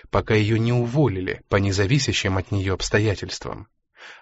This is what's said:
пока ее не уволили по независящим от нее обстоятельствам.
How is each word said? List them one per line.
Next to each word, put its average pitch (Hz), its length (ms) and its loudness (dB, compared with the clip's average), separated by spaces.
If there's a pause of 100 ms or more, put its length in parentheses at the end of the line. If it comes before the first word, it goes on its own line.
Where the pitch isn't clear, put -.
пока 101 260 0
ее 107 220 2
не 117 160 2
уволили 117 720 0
по 101 100 2
независящим 101 800 0
от - 140 -4
нее 98 220 -2
обстоятельствам. - 960 -4 (540)